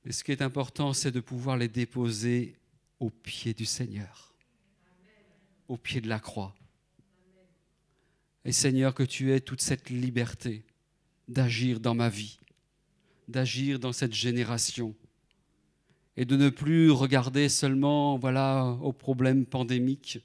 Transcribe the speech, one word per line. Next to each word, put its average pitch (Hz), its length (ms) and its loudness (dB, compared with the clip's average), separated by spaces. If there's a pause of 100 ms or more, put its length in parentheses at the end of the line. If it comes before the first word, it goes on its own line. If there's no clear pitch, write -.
Mais 123 80 -12
ce - 120 -8
qui - 80 -6
est 139 120 -2
important, 135 500 -4
c'est 135 180 -2
de 123 80 -2
pouvoir 127 380 -4
les 120 100 0
déposer 120 880 -2 (420)
au 117 100 -2
pied - 460 -8
du 113 100 -8
Seigneur, 104 720 -10 (1300)
au 123 100 -6
pied - 220 -6
de 110 80 -6
la 110 120 -2
croix. 101 340 -10 (1900)
Et 127 80 -4
Seigneur, 131 420 2
que - 80 -2
tu 135 300 0
aies 135 80 4
toute 131 220 -8
cette - 280 -4
liberté 123 760 -4 (640)
d'agir 123 520 0
dans 117 160 0
ma 117 140 2
vie, 104 300 -8 (880)
d'agir 131 520 -2
dans 123 140 -4
cette 120 200 -2
génération, 117 840 -2 (1200)
et 127 80 0
de 127 100 2
ne 139 140 6
plus 156 420 6
regarder 135 580 4
seulement, 143 680 2
voilà, 131 480 2
aux 127 280 -2
problèmes 131 520 2
pandémiques 127 800 -2